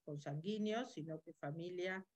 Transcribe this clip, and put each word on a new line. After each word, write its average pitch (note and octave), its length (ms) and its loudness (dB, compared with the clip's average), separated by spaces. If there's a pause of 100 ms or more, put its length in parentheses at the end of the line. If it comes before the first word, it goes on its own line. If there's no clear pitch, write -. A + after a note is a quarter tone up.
consanguíneos, G#3 880 2
sino D#3 280 -2
que E3 120 -12
familia F3+ 720 -2 (100)